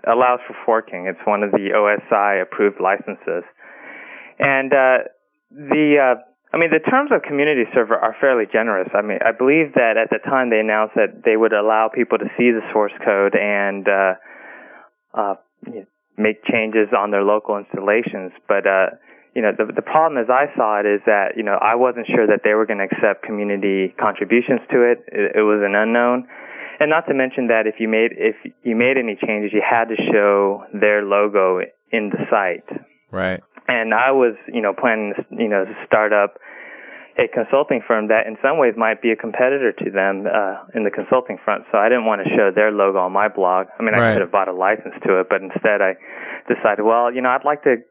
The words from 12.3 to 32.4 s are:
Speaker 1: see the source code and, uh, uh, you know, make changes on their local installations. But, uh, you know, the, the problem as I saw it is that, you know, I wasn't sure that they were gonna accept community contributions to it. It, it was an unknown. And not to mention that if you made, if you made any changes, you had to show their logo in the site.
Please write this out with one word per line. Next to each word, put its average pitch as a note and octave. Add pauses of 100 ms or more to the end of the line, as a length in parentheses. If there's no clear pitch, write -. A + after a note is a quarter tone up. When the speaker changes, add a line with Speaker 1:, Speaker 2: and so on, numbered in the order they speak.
Speaker 1:
see A#2+
the A2 (120)
source G#2 (120)
code G2+
and, G2+
uh, G2 (1000)
uh, G2+ (320)
you G#2+
know, F#2+ (300)
make G#2+
changes A2
on G#2
their G2+
local G#2
installations. G2+ (140)
But, G2
uh, F#2+ (480)
you B2+
know, G#2
the, A2
the G#2+
problem D#3
as A2
I B2+
saw G#2+
it G#2
is G#2
that, G#2
you A2+
know, G2+
I A2
wasn't A#2+
sure A2+
that G#2
they G#2+
were A2
gonna G#2
accept G2
community G2+
contributions A2+ (100)
to B2
it. A#2+
It, G#2
it -
was G#2
an G2+
unknown. A#2+ (520)
And D3+
not D#3+
to C#3
mention B2+
that A2+
if A2
you A2
made, A2
if G#2+ (260)
you A#2
made B2+
any A2+
changes, G#2
you G#2
had A#2
to A2+ (160)
show G2+ (100)
their G#2
logo G2+ (300)
in G#2+
the -
site. F#2+ (420)